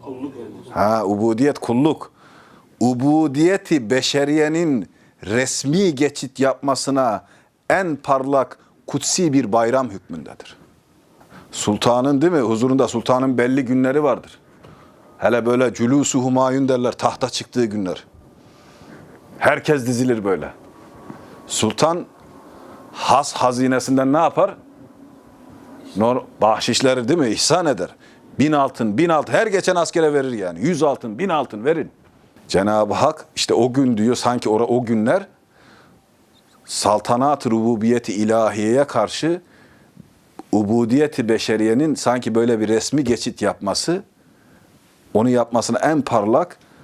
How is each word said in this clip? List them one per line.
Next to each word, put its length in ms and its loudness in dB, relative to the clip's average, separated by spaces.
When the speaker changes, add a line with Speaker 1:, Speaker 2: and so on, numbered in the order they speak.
Speaker 1:
Kulluk 340 -12
olacak. 400 -16
Speaker 2:
Ha, 300 0
ubudiyet, 540 0
kulluk. 520 -2
Ubudiyeti 1120 2
beşeriyenin 1000 0
resmi 720 0
geçit 440 -2
yapmasına 840 0
en 260 0
parlak, 600 0
kutsi 460 -2
bir 180 2
bayram 380 2
hükmündedir. 680 -16
Sultanın, 720 0
değil 120 2
mi? 60 2
Huzurunda 480 2
sultanın 500 0
belli 280 2
günleri 380 0
vardır. 360 -4
Hele 280 0
böyle 280 2
cülûs-u 460 0
humayun 500 2
derler, 220 0
tahta 380 -2
çıktığı 360 -4
günler. 380 -4
Herkes 500 0
dizilir 360 0
böyle. 300 -4
Sultan 580 -2
has 420 0
hazinesinden 800 0
ne 40 2
yapar? 380 0
Nor-, 260 0
bahşişleri, 640 2
değil 120 2
mi? 100 2
İhsan 360 0
eder. 300 -2
Bin 120 2
altın, 460 -2
bin 120 2
altın. 240 0
Her 140 2
geçen 280 0
askere 380 0
verir 180 -2
yani. 300 -6
Yüz 220 0
altın, 360 -2
bin 100 -2
altın 360 -4
verin. 260 -2
Cenab-ı 460 0
Hak 320 0
işte 180 -2
o 200 2
gün 240 2
diyor, 180 2
sanki 340 -2
ora-, 180 2
o 180 0
günler 420 0
saltanat-ı 840 0
rububiyeti 640 0
ilahiyeye 720 2
karşı 580 -2
ubudiyeti 800 2
beşeriyenin 680 0
sanki 400 -2
böyle 240 2
bir 80 0
resmi 360 0
geçit 380 -2
yapması, 640 -4
onu 160 2
yapmasına 500 0
en 220 2
parlak, 560 0